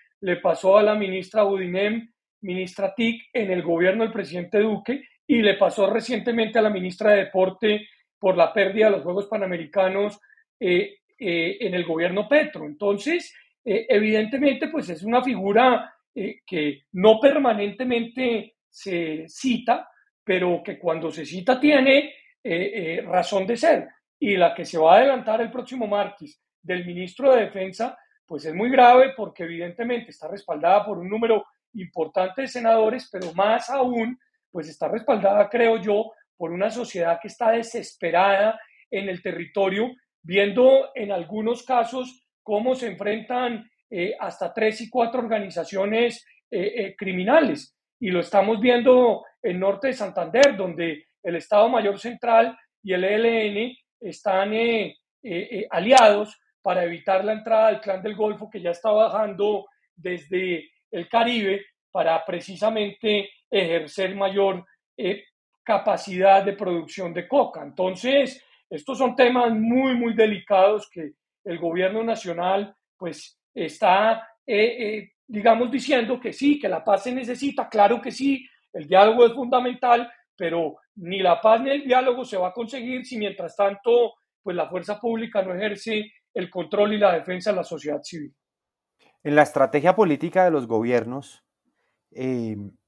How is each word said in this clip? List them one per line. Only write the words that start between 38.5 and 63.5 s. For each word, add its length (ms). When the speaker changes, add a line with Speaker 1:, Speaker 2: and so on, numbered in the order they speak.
Speaker 1:
en 160
el 140
territorio, 720
viendo 760
en 180
algunos 500
casos 640
cómo 320
se 120
enfrentan, 840
eh, 300
hasta 340
tres 280
y 80
cuatro 320
organizaciones, 1040
eh, 240
eh, 220
criminales. 800
Y 100
lo 100
estamos 400
viendo 640
en 180
norte 280
de 60
Santander, 640
donde 480
el 140
Estado 320
Mayor 300
Central 580
y 100
el 120
E 100
L 320
N 300
están, 540
eh, 440
eh, 300
eh, 180
aliados 680
para 220
evitar 400
la 100
entrada 360
del 120
Clan 200
del 140
Golfo, 340
que 120
ya 100
está 200
bajando 760
desde 760
el 160
Caribe 580
para 340
precisamente 1040
ejercer 640